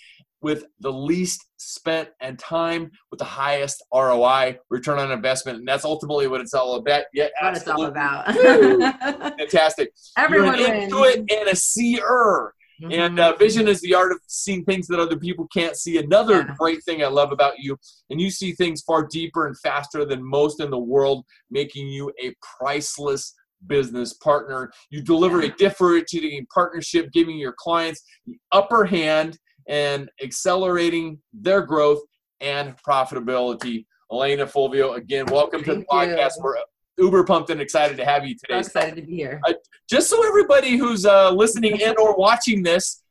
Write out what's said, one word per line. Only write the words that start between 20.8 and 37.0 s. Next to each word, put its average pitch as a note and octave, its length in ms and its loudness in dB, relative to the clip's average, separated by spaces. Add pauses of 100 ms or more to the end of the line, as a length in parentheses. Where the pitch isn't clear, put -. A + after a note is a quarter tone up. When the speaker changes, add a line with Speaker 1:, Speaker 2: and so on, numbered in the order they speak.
Speaker 1:
making C#3 380 -6
you C#3 240 -10 (100)
a B2+ 120 -10 (260)
priceless C#3+ 760 -6 (320)
business B2 460 -4
partner. C3+ 580 -2 (200)
You D3 100 -12
deliver E3 400 2
a D3+ 60 0
Speaker 2:
Yeah. C#3+ 100 -6
Speaker 1:
differentiating E3 960 0
partnership, E3 600 -2
giving E3 260 -2
your C3 180 -8
clients E3 460 -4 (240)
the - 100 -18 (160)
upper G3+ 320 4
hand D#3+ 540 0 (280)
and C#3+ 440 -4 (120)
accelerating E3+ 1000 -2 (100)
their G3 300 0
growth D3 380 2 (400)
and C#3 360 -6 (100)
profitability. B2 1000 -2 (260)
Elena C#3 340 -2
Fulvio, C3+ 500 0
again, C3 300 -6
welcome D3 380 0
to D#3+ 120 -2
the - 140 -8
Speaker 2:
Thank C#3+ 200 2
you. E3+ 80 -4
Speaker 1:
podcast. C#3 220 0
We're C3+ 160 -4 (420)
uber F#3 260 6